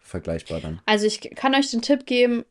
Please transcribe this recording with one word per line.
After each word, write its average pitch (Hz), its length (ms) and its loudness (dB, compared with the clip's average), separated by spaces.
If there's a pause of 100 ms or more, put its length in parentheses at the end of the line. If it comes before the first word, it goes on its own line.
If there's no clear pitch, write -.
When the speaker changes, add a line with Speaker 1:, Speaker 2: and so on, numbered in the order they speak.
Speaker 1:
vergleichbar 82 580 -6
dann. 80 260 -8
Speaker 2:
Also 214 200 2
ich 214 140 -2
kann - 340 -2
euch 269 160 2
den 233 120 -4
Tipp 277 240 0
geben, 247 440 2